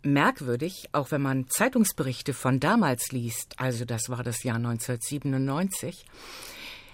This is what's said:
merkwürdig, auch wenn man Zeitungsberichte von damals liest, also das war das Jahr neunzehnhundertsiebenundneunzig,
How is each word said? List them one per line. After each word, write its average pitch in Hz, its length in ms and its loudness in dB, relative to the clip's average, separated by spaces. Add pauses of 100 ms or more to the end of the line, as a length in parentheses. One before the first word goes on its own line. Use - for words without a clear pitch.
merkwürdig, 147 880 2
auch 143 200 0
wenn 147 100 2
man 131 260 0
Zeitungsberichte 185 840 2
von 131 260 2
damals 156 500 4
liest, 120 460 -4
also 123 300 -2
das 117 240 -2
war 123 120 -4
das 120 200 -4
Jahr 117 160 0
neunzehnhundertsiebenundneunzig, 135 1500 -2 (880)